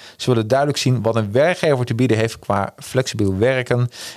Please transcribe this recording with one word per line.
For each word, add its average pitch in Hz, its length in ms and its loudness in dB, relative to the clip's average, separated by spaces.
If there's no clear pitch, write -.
Ze - 140 -2
willen 113 180 2
duidelijk 135 300 2
zien 123 240 0
wat 113 140 0
een 107 160 0
werkgever 143 520 2
te 120 100 -2
bieden 117 220 2
heeft 113 220 -2
qua - 400 -2
flexibel 113 580 -2
werken 123 540 0